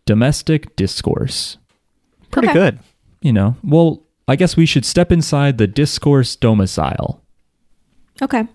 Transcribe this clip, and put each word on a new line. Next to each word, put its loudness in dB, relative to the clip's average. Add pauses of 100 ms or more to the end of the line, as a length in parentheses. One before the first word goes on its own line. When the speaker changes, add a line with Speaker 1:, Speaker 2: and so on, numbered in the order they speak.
Speaker 1:
domestic 0
discourse. -6 (720)
Speaker 2:
Pretty 0
Speaker 3:
Okay. 0
Speaker 2:
good. 2 (440)
Speaker 1:
You 0
know, 2
well, 2 (240)
I 2
guess 0
we 4
should 0
step 0
inside 0
the 2
discourse 0
domicile. -2 (1000)
Speaker 3:
Okay. -2 (120)